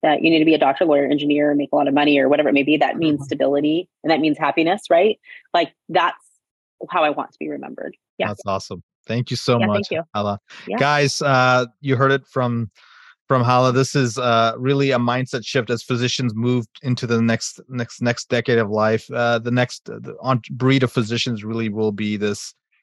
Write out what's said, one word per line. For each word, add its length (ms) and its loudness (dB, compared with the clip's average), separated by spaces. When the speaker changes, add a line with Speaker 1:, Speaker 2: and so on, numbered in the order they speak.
Speaker 1:
that 180 2
you 80 4
need 100 4
to 60 4
be 80 4
a 60 4
doctor, 240 2
lawyer, 220 4
engineer, 500 2
make 160 -2
a 40 -2
lot 120 2
of 60 0
money 260 4
or 80 4
whatever 220 2
it 40 2
may 100 4
be, 140 2
that 200 0
means 220 0
Speaker 2:
Mm-hmm. 40 -10
Speaker 1:
stability 640 -2
and 80 0
that 80 2
means 180 0
happiness, 520 0
right? 280 4
Like, 200 0
that's 300 0
how 140 0
I 80 2
want 200 -8
to 80 -20
be 100 -8
remembered. 460 -12
Yeah. 100 -2
Speaker 2:
That's 180 -8
awesome. 380 -6
Thank 240 -4
you 60 -4
so 220 0
Speaker 1:
Yeah, 80 0
Speaker 2:
much, 220 -2
Speaker 1:
thank 20 -4
you. 120 -4
Speaker 2:
Hala. 260 -4
Speaker 1:
Yeah. 100 -6
Speaker 2:
Guys, 440 0
uh, 460 2
you 160 -2
heard 160 2
it 160 -2
from 420 -2
from 160 2
Hala. 280 4
This 240 0
is, 220 0
uh, 400 2
really 340 0
a 60 2
mindset 480 -2
shift 240 -2
as 140 -2
physicians 500 -2
move 320 -2
into 240 -4
the 160 0
next, 460 -2
next, 340 -10
next 280 -4
decade 280 0
of 120 0
life. 420 0
Uh, 280 0
the 120 -4
next, 380 -2
uh, 100 -12
the 220 -14
on-, 200 0
breed 320 2
of 80 -2
physicians 520 -4
really 260 -4
will 220 -2
be 260 -4
this 360 -6